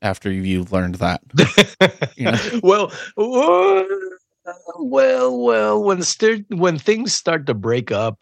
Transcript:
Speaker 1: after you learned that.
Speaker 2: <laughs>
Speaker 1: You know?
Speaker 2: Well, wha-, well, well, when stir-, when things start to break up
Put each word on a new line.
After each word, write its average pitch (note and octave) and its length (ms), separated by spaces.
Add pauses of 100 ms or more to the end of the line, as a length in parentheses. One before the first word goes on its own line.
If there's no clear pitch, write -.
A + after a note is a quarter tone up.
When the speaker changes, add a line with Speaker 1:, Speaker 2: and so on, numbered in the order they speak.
Speaker 1:
after G2+ 300
you F#2+ 340
learned F#2 300
that. F2+ 260 (120)
Speaker 2:
<laughs> - 840
Speaker 1:
You C3 140
know? G#3+ 300
Speaker 2:
Well, F#3+ 300 (240)
wha-, A3 720 (920)
well, C3+ 640
well, G#3+ 420
when F#3+ 180
stir-, A3 480
when F3 280
things A3 360
start D#3+ 340
to C3 60
break A2+ 380
up G#2+ 300